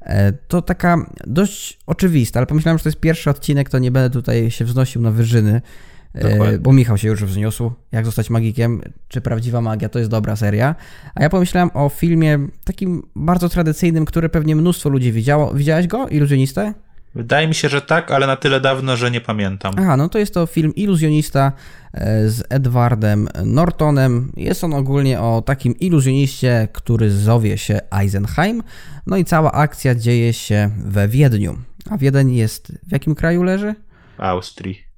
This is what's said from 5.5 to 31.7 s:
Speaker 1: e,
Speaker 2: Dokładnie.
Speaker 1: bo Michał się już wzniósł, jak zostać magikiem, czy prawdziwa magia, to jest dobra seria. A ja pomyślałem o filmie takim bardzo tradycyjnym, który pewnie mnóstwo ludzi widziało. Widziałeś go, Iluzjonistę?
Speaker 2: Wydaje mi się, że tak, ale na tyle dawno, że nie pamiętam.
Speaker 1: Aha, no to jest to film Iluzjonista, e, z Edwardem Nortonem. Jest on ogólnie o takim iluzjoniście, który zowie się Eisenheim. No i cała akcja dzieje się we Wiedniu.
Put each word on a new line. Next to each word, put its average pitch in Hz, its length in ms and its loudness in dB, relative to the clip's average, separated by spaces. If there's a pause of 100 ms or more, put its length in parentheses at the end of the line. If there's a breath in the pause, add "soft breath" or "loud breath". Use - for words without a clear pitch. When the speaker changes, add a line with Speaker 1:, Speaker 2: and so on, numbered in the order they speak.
Speaker 1:
e, - 160 0
Speaker 2:
Dokładnie. 107 280 2
Speaker 1:
bo 131 140 4
Michał 117 260 4
się 107 100 0
już 107 160 -2
wzniósł, 107 480 -4 (200)
jak 113 140 -2
zostać 110 240 -4
magikiem, 113 500 0 (280)
czy 127 120 -6
prawdziwa 117 400 -2
magia, 110 280 -4
to 120 100 -4
jest 113 120 -2
dobra 110 260 -2
seria. 107 380 0 (400 loud breath)
A - 80 0
ja 160 80 4
pomyślałem 180 440 2
o 143 140 0
filmie 160 500 2 (260)
takim 185 380 -4 (140)
bardzo 175 320 0
tradycyjnym, 160 560 0
który 165 240 -2
pewnie 156 280 0
mnóstwo 170 320 0
ludzi 127 240 2
widziało. 139 420 2
Widziałeś 156 320 2
go, 233 220 -4
Iluzjonistę? 143 680 0 (400)
Speaker 2:
Wydaje 135 340 0
mi 156 60 0
się, 156 140 -2
że 139 140 0
tak, 165 280 -2
ale 139 160 2
na 135 100 0
tyle 135 240 0
dawno, 131 360 0
że 120 140 0
nie 120 100 -2
pamiętam. 98 580 -4
Speaker 1:
Aha, 185 180 2
no 147 120 0
to - 100 -2
jest 208 160 -2
to 170 120 0
film 156 280 0
Iluzjonista, 151 800 2 (420 loud breath)
e, 110 340 0
z 113 200 -2
Edwardem 120 800 2 (160)
Nortonem. 131 920 2
Jest - 280 -4
on 160 100 -2
ogólnie 135 460 0
o 113 260 0
takim 135 320 0
iluzjoniście, 131 920 2
który 110 380 2
zowie 104 480 2
się 101 220 -2 (200)
Eisenheim. 104 640 0 (440 loud breath)
No 185 100 -2
i 180 80 2
cała 156 280 2
akcja 143 420 0
dzieje 117 380 2
się 107 380 0 (140)
we 101 240 0
Wiedniu. 110 500 2 (320)